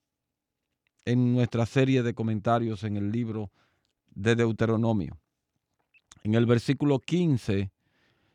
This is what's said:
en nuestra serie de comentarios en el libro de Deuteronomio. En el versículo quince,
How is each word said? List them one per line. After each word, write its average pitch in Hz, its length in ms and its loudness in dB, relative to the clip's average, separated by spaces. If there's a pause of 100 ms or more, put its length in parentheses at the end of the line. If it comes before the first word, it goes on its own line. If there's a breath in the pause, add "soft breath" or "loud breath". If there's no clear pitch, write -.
(1080)
en 123 260 2
nuestra 117 320 0
serie 131 380 2
de 117 100 -2
comentarios 113 720 -2
en 104 140 -4
el 101 120 -4
libro 110 400 -6 (600)
de 113 260 0
Deuteronomio. 113 840 0 (1040)
En 107 100 0
el 117 120 4
versículo 131 520 2
quince, 123 720 -2 (640)